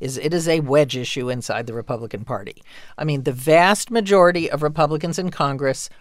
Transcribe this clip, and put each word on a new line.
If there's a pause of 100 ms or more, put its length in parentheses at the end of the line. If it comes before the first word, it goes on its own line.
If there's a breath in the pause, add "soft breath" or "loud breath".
is
it
is
a
wedge
issue
inside
the
Republican
Party. (360 loud breath)
I
mean,
the
vast
majority
of
Republicans
in
Congress (120 soft breath)